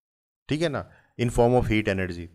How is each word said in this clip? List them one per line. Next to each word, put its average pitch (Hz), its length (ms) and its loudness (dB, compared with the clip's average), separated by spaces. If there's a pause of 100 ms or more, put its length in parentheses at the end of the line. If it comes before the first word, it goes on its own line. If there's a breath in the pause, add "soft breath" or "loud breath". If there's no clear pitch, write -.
(500)
ठीक 151 120 -2
है 165 80 0
ना, 120 200 -8 (300 soft breath)
in 120 100 0
form 120 260 2
of 120 120 2
heat 107 220 2
energy। 90 460 -4